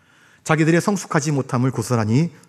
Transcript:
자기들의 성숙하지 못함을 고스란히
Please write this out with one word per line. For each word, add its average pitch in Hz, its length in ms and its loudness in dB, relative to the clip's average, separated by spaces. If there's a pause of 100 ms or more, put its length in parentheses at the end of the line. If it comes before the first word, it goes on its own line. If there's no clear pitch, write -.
(440)
자기들의 160 360 2
성숙하지 160 520 -2
못함을 131 380 0
고스란히 120 640 0 (160)